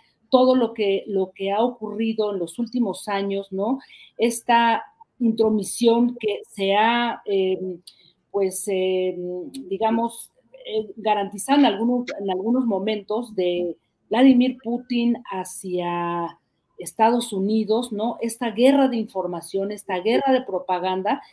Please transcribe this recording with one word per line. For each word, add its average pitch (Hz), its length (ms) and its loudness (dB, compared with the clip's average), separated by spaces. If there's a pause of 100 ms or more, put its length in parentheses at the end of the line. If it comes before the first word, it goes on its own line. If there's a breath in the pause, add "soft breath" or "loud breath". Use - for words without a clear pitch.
(300 loud breath)
todo 254 240 4
lo 233 180 2
que, 196 360 0
lo 190 240 -2
que 196 180 -6
ha 208 100 2
ocurrido 220 720 -2
en 190 60 -6
los 170 220 -6
últimos 226 480 -4
años, 196 420 -4
¿no? 220 300 -2 (360 loud breath)
Esta 233 680 2 (340)
intromisión 226 1000 2
que 208 280 -4
se 196 280 0
ha... 233 480 2
Eh, 190 340 0 (720 loud breath)
pues, 190 380 -2
eh, 185 480 0 (520)
digamos, 226 600 -2 (340)
eh, 214 220 -6 (100)
garantizado 208 640 0
en 277 80 8
algunos, 233 380 0 (160)
en 196 100 -2
algunos 226 340 0
momentos 214 720 -2
de 175 420 0 (320)
Vladimir 247 540 6
Putin 240 580 -2 (120)
hacia 175 1080 -4 (400)
Estados 226 540 0
Unidos, 214 600 2
¿no? 214 280 -2
Esta 233 320 -4
guerra 262 360 6
de 240 80 -2
información, 190 760 -4
esta 196 260 -6
guerra 240 340 2
de 254 100 4
propaganda, 185 800 -2 (120)